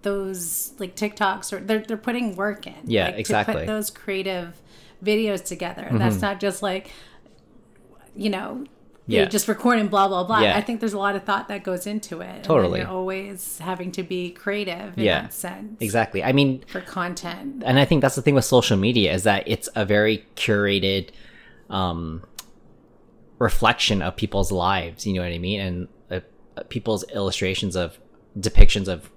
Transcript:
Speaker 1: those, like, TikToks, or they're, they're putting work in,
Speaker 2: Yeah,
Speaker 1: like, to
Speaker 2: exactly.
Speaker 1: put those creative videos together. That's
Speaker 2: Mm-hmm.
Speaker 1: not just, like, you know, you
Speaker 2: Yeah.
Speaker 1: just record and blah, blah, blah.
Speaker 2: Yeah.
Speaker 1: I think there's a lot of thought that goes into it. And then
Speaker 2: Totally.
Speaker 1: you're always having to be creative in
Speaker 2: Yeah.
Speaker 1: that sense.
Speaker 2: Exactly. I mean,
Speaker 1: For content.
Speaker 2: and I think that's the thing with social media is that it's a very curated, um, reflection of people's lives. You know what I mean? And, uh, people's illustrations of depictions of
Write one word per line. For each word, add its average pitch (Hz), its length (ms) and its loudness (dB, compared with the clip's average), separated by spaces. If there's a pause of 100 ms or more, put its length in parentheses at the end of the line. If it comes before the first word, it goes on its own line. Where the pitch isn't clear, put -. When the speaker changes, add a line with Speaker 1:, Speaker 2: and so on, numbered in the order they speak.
Speaker 1:
those, 190 760 -6
like, 185 200 -10
TikToks, 208 560 -2
or 190 80 -8
they're, 214 180 0
they're 220 160 -6
putting 226 400 -4
work 202 320 -4
in, - 60 -16 (120)
Speaker 2:
Yeah, 104 200 2
Speaker 1:
like, - 80 -2
to - 80 -8
Speaker 2:
exactly. 107 340 0
Speaker 1:
put 76 120 -4
those 214 220 -4
creative 185 720 -8 (400)
videos 214 440 0
together. - 440 -10
That's 214 260 2
Speaker 2:
Mm-hmm. - 60 0
Speaker 1:
not 202 200 -2
just, 196 220 -2
like, 190 280 -4 (1200)
you 202 140 -2
know, 202 360 -8 (440)
you - 100 4
Speaker 2:
Yeah. - 60 6
Speaker 1:
just 196 220 -2
record 233 320 2
and 208 100 0
blah, 196 200 4
blah, 185 160 0
blah. 214 160 2
Speaker 2:
Yeah. 208 160 4
Speaker 1:
I 208 40 0
think 226 200 -6
there's 220 120 -2
a 208 40 -6
lot 196 180 0
of 190 80 -6
thought 202 240 -2
that 202 160 -8
goes 180 240 -6
into 208 320 -8
it. 180 60 -10
And 185 120 -14
then - 60 -16
Speaker 2:
Totally. 95 380 4
Speaker 1:
you're - 80 -6
always 190 720 -8
having 180 340 -6
to 185 100 -6
be 180 280 -6
creative 190 680 -6
in 214 80 0
Speaker 2:
Yeah. 85 160 2
Speaker 1:
that - 120 -12
sense. 196 460 -12
Speaker 2:
Exactly. 107 440 0
I 131 100 2
mean, 135 340 2
Speaker 1:
For 185 140 -10
content. 175 840 -10
Speaker 2:
and 127 140 6
I 143 60 6
think - 160 4
that's 135 140 4
the 131 60 -4
thing 143 140 4
with 127 80 4
social 120 320 4
media 98 380 2
is 92 100 -2
that 101 220 2
it's - 300 -4
a 107 100 0
very 104 400 4 (100)
curated, 98 720 0 (600)
um, 85 540 -4 (1160)
reflection 110 640 2
of 85 140 -4
people's 98 360 -2
lives. 90 540 -2
You 101 80 -2
know 90 80 -2
what 87 100 -4
I 85 60 -6
mean? 92 220 -4
And, 90 280 -6 (240)
uh, - 80 -4 (500)
people's 107 340 -2 (100)
illustrations 95 600 -2
of 87 240 -4 (380)
depictions 98 500 10
of 87 300 -6